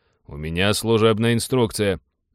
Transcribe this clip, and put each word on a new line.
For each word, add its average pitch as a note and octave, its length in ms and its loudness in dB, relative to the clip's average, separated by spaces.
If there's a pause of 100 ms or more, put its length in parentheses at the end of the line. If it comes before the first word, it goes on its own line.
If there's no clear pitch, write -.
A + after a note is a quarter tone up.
(280)
«У C#2 100 -14
меня E2 380 -2
служебная A2+ 580 2
инструкция. A2 680 -2 (360)